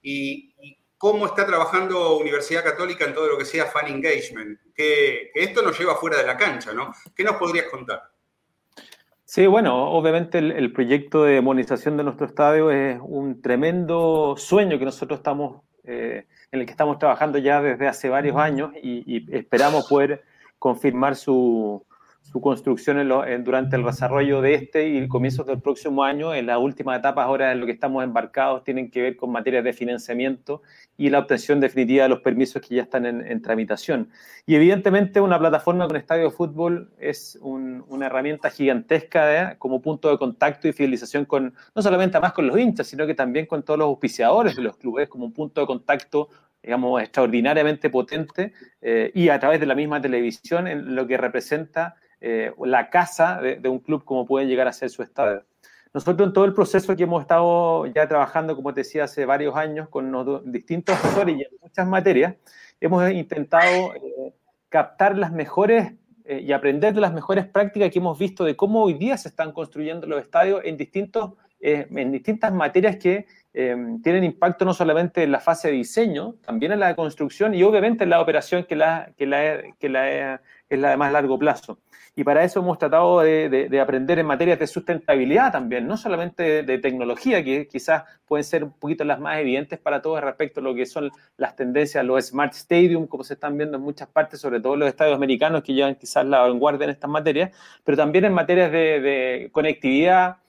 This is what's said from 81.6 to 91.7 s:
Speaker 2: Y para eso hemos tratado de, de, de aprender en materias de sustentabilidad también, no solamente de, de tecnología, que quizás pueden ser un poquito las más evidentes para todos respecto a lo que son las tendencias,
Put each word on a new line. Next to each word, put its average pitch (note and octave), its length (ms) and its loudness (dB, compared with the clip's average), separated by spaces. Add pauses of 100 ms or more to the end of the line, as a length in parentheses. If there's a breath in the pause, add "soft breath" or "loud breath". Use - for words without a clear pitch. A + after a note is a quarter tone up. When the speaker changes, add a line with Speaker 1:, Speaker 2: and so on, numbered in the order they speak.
Speaker 2:
Y C#3+ 80 -4
para D3 200 4
eso F#3 160 0
hemos F3+ 180 -2
tratado E3+ 420 4
de, D#3 300 4
de, C3+ 180 0
de C3+ 120 2
aprender C3+ 380 0
en E3 60 0
materias D3+ 340 2
de D#3 80 -2
sustentabilidad E3 840 0
también, B2 340 -4
no G#3+ 120 -4
solamente F3 440 -4
de, D#3 200 2
de C3 160 -2
tecnología, C3 640 -2
que C#3 240 -2
quizás D#3+ 360 -2 (220 soft breath)
pueden D3 180 -2
ser D3+ 200 -2
un C#3 80 -12
poquito D3+ 320 -6
las C#3 160 -2
más D#3 180 -4
evidentes D3 400 -2
para C#3+ 220 -4
todos D#3 220 -4
respecto C#3 380 -6
a - 20 -10
lo C3 120 -4
que B2 120 -4
son C#3+ 240 -8 (260 soft breath)
las - 180 -6
tendencias, C#3+ 500 -2